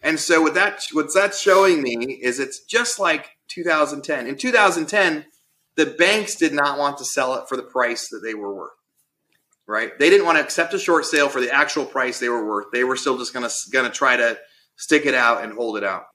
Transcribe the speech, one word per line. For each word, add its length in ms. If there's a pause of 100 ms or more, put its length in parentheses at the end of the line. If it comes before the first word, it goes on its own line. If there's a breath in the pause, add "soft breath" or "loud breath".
And 200
so 200
what 140
that, 380
what 200
that's 280
showing 420
me 400
is 160
it's 220
just 400
like 300 (180)
two 160
thousand 380
ten. 260
In 80
two 160
thousand 340
ten, 380 (500)
the 120
banks 500
did 160
not 260
want 200
to 60
sell 300
it 140
for 80
the 80
price 460
that 100
they 120
were 220
worth, 220 (920)
right? 320
They 100
didn't 160
wanna 140
accept 340
a 60
short 260
sale 240
for 120
the 120
actual 320
price 360
they 80
were 180
worth. 260
They 120
were 100
still 240
just 160
gonna, 160 (220)
gonna 180
try 260
to 220 (380 soft breath)
stick 280
it 100
out 280
and 100
hold 240
it 60
out. 220 (100)